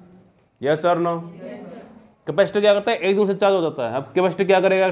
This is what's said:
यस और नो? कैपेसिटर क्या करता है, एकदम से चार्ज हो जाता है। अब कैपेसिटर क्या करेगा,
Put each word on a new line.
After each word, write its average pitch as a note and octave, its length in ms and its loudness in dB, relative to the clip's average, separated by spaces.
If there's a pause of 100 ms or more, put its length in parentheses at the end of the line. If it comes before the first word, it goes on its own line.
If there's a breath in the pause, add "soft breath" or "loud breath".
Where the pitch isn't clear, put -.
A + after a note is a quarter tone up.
(600)
यस D3+ 240 -2
और F3 140 0
नो? E3+ 200 -4 (1080)
कैपेसिटर F3+ 340 0
क्या G3+ 140 4
करता G3+ 160 -2
है, A#3 80 -2
एकदम G3 280 2
से G3 80 0
चार्ज G3 200 2
हो F#3 80 2
जाता C3+ 260 -4
है। A2+ 80 -4
अब C#3 180 -6
कैपेसिटर F#3 300 0
क्या F#3 160 4
करेगा, F#3+ 320 2